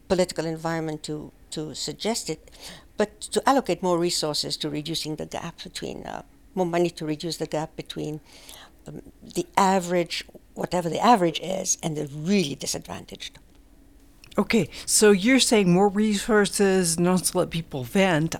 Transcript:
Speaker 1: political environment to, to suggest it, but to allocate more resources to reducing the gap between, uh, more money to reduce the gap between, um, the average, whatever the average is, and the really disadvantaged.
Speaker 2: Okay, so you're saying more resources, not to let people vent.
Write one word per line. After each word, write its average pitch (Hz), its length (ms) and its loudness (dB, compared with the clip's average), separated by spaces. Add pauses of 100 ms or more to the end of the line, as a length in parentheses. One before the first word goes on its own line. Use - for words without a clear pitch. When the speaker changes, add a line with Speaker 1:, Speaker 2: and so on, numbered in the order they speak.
Speaker 1:
political 175 380 0
environment 160 580 -4
to, 151 280 -8 (200)
to 156 240 -8
suggest - 540 -6
it, - 200 -8 (480)
but 208 240 -2
to - 260 -2
allocate 240 360 2
more 175 160 2
resources 156 580 -2
to 156 120 -6
reducing 151 460 -6
the 156 100 -8
gap - 380 -10
between, - 400 -10
uh, - 200 -10 (300)
more 185 120 0
money 170 240 2
to 170 160 -10
reduce 156 320 -6
the 160 100 -6
gap 156 280 -6
between, 151 440 -10 (680)
um, 151 140 -14 (340)
the - 200 -2
average, 180 680 0 (280)
whatever 175 360 -2
the 160 100 -4
average 185 400 4
is, 190 420 -4
and 156 140 -4
the 151 120 -6
really 151 480 0
disadvantaged. - 840 -10 (960)
Speaker 2:
Okay, 214 320 2 (160)
so - 260 6
you're 233 300 6
saying 202 320 6
more 196 160 6
resources, 196 1080 2
not 175 280 4
to - 120 0
let 180 120 0
people 156 340 -6
vent. 160 560 2